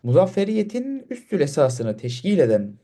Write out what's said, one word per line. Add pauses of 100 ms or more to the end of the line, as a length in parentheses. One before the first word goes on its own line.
Muzafferiyetin
üstül
esasını
teşkil
eden